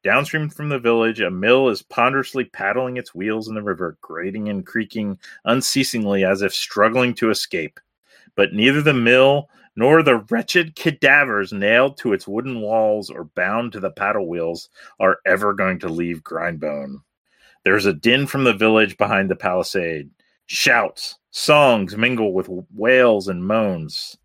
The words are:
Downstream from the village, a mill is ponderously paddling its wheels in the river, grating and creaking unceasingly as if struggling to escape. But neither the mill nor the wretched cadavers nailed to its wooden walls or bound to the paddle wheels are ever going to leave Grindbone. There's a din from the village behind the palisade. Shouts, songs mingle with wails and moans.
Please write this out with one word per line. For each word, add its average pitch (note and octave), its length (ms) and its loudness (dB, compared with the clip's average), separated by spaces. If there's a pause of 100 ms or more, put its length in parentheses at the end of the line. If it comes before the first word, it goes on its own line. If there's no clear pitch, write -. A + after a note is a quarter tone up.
Downstream C#3+ 460 -2
from D3+ 200 -10
the C#3 100 -4
village, A2+ 420 0
a F2+ 100 0
mill A#2+ 380 0
is G#2 140 -4
ponderously C3 600 -2
paddling B2 520 -6
its - 180 -12
wheels A2 340 -6
in A2 60 -10
the G#2+ 80 -8
river, F2 380 -6
grating G2 480 -8
and G2 180 -6
creaking G#2 520 -6 (260)
unceasingly A2+ 800 0
as F#2+ 180 0
if G2 120 -2
struggling A#2 600 0
to A2+ 160 0
escape. - 480 -6 (580)
But G2+ 160 -8
neither B2+ 300 2
the D3 120 2
mill C3 540 4 (280)
nor D3 260 6
the C3+ 140 4 (140)
wretched F3 440 -2
cadavers C3+ 800 2
nailed A2+ 460 2
to A2+ 140 -2
its F#2+ 140 -2
wooden A#2+ 340 -6
walls G#2+ 500 0
or E2+ 140 -12
bound G#2 480 -4
to G#2+ 80 -12
the F#2 100 -4
paddle G2+ 360 -2
wheels E2+ 420 -6 (300)
are F#2+ 260 2
ever G2+ 280 2
going F#2+ 260 -2
to F#2+ 100 -8
leave E2+ 360 -4
Grindbone. D2+ 760 -6 (640)
There's G2 220 2
a G2 60 4
din B2 340 2
from C#3 180 -2
the A#2+ 100 4
village A2 420 2
behind G2 340 0
the F#2 60 0
palisade. F2 720 -4 (360)
Shouts, - 720 0 (140)
songs A#2+ 680 4
mingle A2+ 360 0
with F#2 160 -2 (240)
wails A2 560 4
and F2+ 180 -6
moans. G2 800 -4